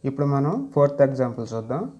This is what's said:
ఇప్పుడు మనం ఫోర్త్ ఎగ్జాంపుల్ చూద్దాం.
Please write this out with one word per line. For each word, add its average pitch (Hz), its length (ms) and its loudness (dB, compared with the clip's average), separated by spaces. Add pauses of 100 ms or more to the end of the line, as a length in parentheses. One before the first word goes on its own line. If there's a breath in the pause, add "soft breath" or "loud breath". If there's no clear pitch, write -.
ఇప్పుడు 143 240 -2
మనం 139 200 2 (200)
ఫోర్త్ 143 320 4
ఎగ్జాంపుల్ 123 480 -2
చూద్దాం. 113 280 -4 (200)